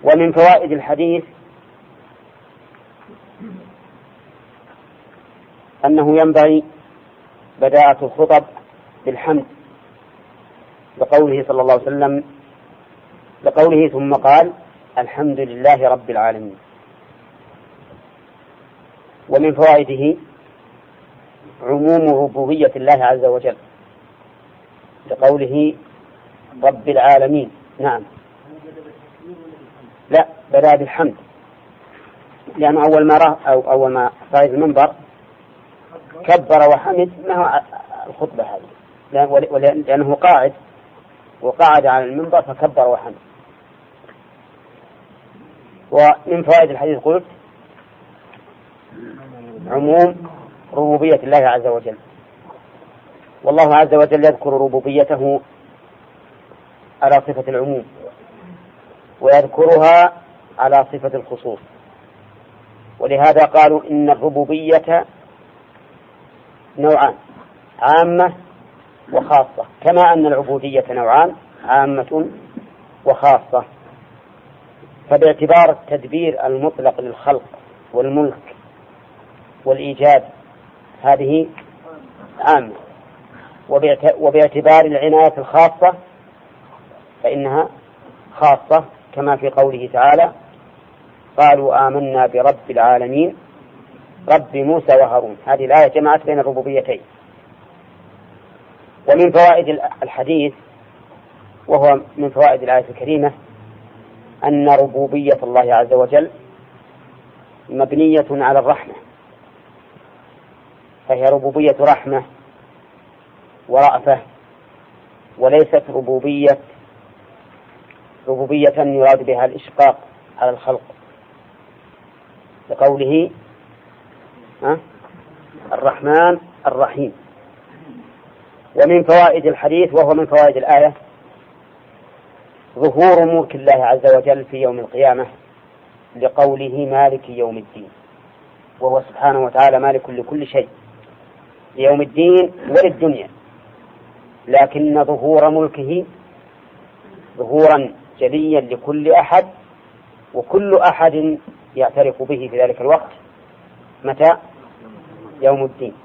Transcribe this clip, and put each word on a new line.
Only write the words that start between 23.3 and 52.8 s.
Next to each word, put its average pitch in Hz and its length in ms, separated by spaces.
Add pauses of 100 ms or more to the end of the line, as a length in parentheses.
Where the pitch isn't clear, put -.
لقوله: 139 640 (880)
"رب 131 260
العالمين". 135 640 (300)
نعم. 127 220 (2000)
لا، 160 160 (260)
بدأ 147 240
بالحمد، 143 380 (1400)
لأنه 151 240
أول 156 260
ما 156 120
رأى، 156 180 (160)
أو 131 180
أول 131 220
ما 123 180 (220)
صعد 143 220
المنبر 147 380 (1300)
كبر 156 440
وحمد، 180 440 (160)
ما 185 60
هو 165 260 (460)
الخطبة 135 380
هذه؟ 101 240 (440)
لأن، 143 160
ول-، 139 220
ول-، 143 360
لأنه 139 280
قاعد، 131 380 (880)
وقعد 147 440
على 131 180
المنبر 160 380
فكبر 135 460
وحمد. 117 260 (2750)
ومن 151 520
فوائد 160 280
الحديث 139 280
قلت 165 260 (2500)
عموم 170 580 (440)
ربوبية 147 500
الله 135 260
عز 123 180
وجل، 117 300 (1500)